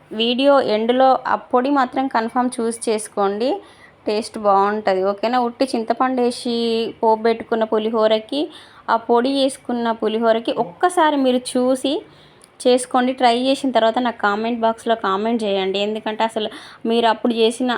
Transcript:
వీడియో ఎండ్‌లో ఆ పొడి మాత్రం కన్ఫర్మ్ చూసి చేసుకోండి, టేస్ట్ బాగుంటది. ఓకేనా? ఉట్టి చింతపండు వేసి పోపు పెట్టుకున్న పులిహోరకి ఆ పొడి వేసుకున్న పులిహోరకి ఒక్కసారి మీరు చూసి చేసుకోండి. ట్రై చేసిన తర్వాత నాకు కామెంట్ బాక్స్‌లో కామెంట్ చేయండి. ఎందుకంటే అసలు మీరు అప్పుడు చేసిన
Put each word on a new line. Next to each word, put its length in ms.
వీడియో 440
ఎండ్‌లో 400
ఆ 180
పొడి 260
మాత్రం 380
కన్ఫర్మ్ 420
చూసి 320
చేసుకోండి, 680
టేస్ట్ 340
బాగుంటది. 680
ఓకేనా? 360
ఉట్టి 260
చింతపండు 560
వేసి 320
పోపు 280
పెట్టుకున్న 420
పులిహోరకి 760
ఆ 160
పొడి 320
వేసుకున్న 600
పులిహోరకి 680
ఒక్కసారి 580
మీరు 300
చూసి 460
చేసుకోండి. 520
ట్రై 280
చేసిన 300
తర్వాత 280
నాకు 200
కామెంట్ 420
బాక్స్‌లో 380
కామెంట్ 440
చేయండి. 360
ఎందుకంటే 460
అసలు 240
మీరు 220
అప్పుడు 280
చేసిన 440